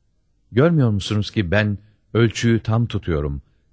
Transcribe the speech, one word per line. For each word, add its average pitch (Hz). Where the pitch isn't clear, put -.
Görmüyor 139
musunuz 104
ki 95
ben 104
ölçüyü 113
tam 113
tutuyorum 73